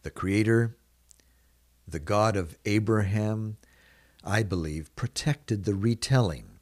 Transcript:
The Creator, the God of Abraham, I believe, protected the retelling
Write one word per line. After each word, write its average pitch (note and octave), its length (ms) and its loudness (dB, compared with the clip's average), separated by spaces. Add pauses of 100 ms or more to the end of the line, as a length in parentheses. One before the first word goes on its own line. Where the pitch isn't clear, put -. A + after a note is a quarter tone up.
The - 80 -10
Creator, A2 640 2 (1120)
the E2 120 -8
God G#2 360 2
of F2+ 300 -4
Abraham, G#2+ 920 0 (680)
I G2+ 180 0
believe, D#2+ 540 -4
protected A#2 720 -4
the G#2 100 2
retelling A2 880 0